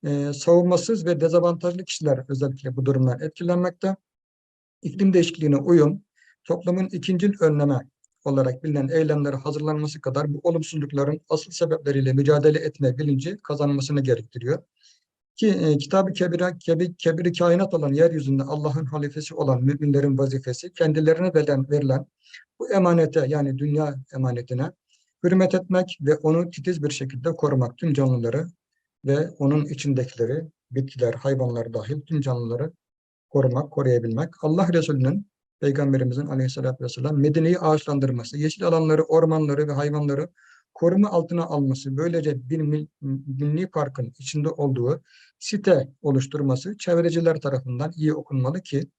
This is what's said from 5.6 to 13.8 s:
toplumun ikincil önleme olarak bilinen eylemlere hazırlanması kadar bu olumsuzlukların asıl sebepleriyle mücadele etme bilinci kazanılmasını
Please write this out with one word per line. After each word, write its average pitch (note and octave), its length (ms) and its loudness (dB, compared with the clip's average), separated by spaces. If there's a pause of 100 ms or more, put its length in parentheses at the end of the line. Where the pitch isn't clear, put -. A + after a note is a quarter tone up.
toplumun F3+ 420 -2
ikincil F#3+ 540 0
önleme D3 400 2 (440)
olarak C3 400 0
bilinen C#3+ 240 -2
eylemlere D3 480 0
hazırlanması D3+ 680 -6
kadar C#3+ 320 -2
bu C#3+ 100 -6
olumsuzlukların D3+ 760 -2 (100)
asıl D#3 220 -4
sebepleriyle C#3+ 600 0
mücadele D3 460 4
etme C#3+ 380 -2
bilinci D3 400 -2
kazanılmasını C#3+ 640 -2